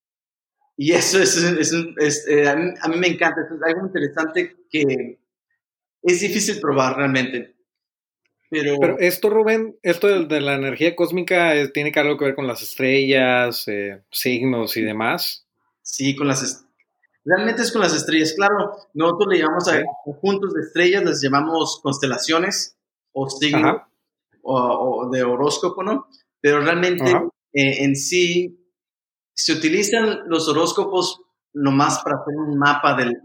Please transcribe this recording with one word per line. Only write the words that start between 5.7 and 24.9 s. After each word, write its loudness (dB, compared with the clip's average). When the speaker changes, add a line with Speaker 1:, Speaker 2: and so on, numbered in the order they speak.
Speaker 1:
es 2
difícil -2
probar 0
realmente. -2
Pero 0
Speaker 2:
Pero 2
esto, 2
Rubén, 2
esto 0
de, 2
de 0
la 0
energía -2
cósmica, 0
eh, 0
¿tiene -4
que 0
algo 0
que 0
ver 0
con -6
las -6
estrellas, 2
eh, -6
signos -2
y -2
demás? -4
Speaker 1:
Sí, -4
con -2
las 0
est-, -8
realmente 0
es -2
con 0
las 2
estrellas. 0
Claro, 0
nosotros 2
le 4
llamamos 0
a 4
Speaker 2:
Ok. 0
Speaker 1:
conjuntos -2
de -4
estrellas, 2
les 0
llamamos 0
constelaciones -2
o -4
signos 0
Speaker 2:
Ajá. -14
Speaker 1:
o, 0